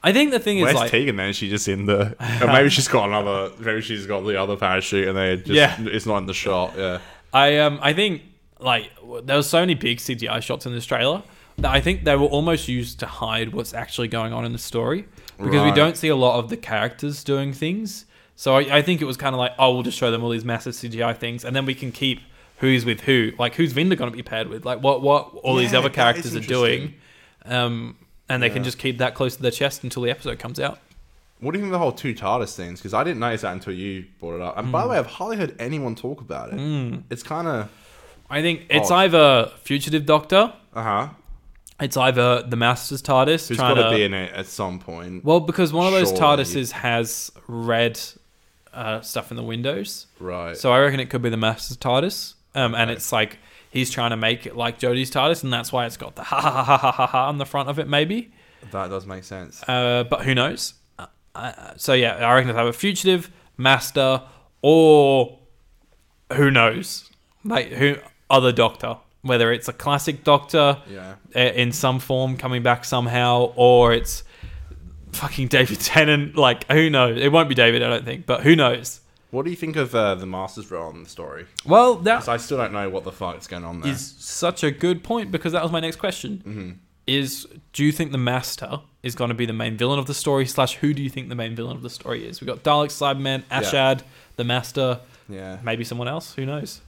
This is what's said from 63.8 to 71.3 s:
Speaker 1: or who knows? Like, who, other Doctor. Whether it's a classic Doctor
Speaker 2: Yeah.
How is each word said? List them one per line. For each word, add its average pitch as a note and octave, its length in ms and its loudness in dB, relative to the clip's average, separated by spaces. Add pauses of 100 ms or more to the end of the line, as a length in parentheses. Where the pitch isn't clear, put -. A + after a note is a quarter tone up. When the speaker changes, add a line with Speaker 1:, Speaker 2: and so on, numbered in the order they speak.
Speaker 1:
or D3 800 6 (920)
who C#3 180 4
knows? A#2 580 2 (340)
Like, G#3 260 -2
who, C#3+ 260 2 (340)
other B2+ 220 6
Doctor. A#2 460 0 (260)
Whether A#2+ 280 2
it's A#2+ 160 -4
a B2 60 -8
classic C#3+ 500 -4
Doctor C#3+ 540 4 (120)
Speaker 2:
Yeah. F#2+ 260 -16 (200)